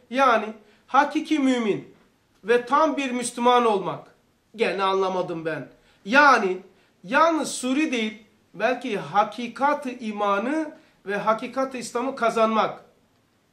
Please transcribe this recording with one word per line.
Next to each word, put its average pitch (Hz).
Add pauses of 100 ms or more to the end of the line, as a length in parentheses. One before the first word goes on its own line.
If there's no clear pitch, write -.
(100)
Yani 233 (400)
hakiki 294
mümin 233 (500)
ve 240
tam 285
bir 269
Müslüman 240
olmak. 170 (420)
Gene 196
anlamadım 185
ben. 151 (360)
Yani 226 (460)
yalnız 294
suri 254
değil, 220 (320)
belki 220
hakikat-ı 233
imanı 220 (280)
ve 202
hakikat-ı 240
İslam'ı 247
kazanmak. 220 (680)